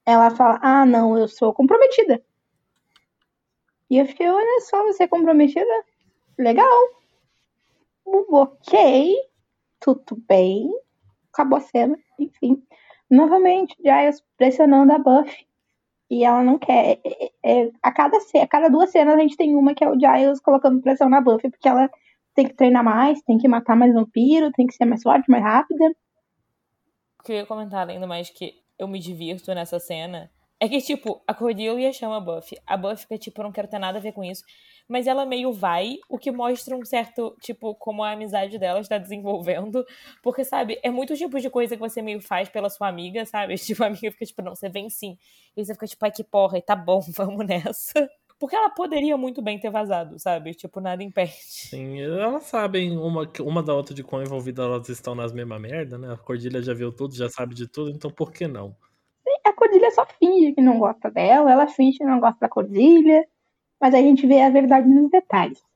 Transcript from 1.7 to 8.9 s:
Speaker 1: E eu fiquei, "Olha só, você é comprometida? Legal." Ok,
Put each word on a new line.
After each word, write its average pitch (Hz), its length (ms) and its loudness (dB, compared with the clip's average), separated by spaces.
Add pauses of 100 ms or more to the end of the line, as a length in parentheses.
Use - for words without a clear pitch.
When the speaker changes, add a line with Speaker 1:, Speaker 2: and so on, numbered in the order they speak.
Speaker 1:
E 262 80 0
eu 277 80 4
fiquei, 339 240 -4
"Olha 453 320 0
só, 403 240 -4
você 392 200 0
é 349 40 -4
comprometida? 330 760 2 (540)
Legal." 262 300 4 (1400)
Ok, 320 1080 2 (680)